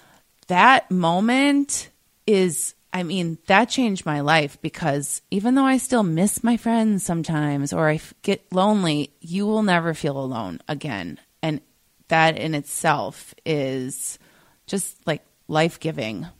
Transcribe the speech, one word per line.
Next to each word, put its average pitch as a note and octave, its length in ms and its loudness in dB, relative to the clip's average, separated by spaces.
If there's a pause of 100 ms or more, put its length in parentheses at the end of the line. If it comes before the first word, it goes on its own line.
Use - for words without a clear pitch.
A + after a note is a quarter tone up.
(480)
that F#3+ 440 6
moment A#3+ 960 2 (360)
is, F#3 500 2 (160)
I F3+ 120 -4
mean, E3+ 340 -4 (100)
that G#3 220 6
changed G#3+ 360 -2
my D3 160 -2
life, D3+ 400 2
because C#3+ 600 -4 (100)
even G#3+ 240 0
though C4+ 100 4
I C4 120 4
still A#3+ 260 0
miss F3 400 0
my A#3+ 140 2
friends A3 460 0
sometimes, D3+ 720 -2
or D#3+ 160 2
I D3+ 60 0
f-, - 260 -10
get - 300 -4
lonely, F#3 680 0
you F#3 260 -6
will G#3+ 180 0
never E3+ 300 0
feel C#3 260 -6
alone A2+ 480 -6
again. G#2+ 520 -8 (220)
And D#3 200 -4 (480)
that D#3+ 280 2
in D#3 180 -4
itself C#3+ 800 -4 (120)
is C3+ 760 -6 (480)
just, - 280 -6 (120)
like, D#3 160 -4 (240)
life-giving. D#3 800 -2 (120)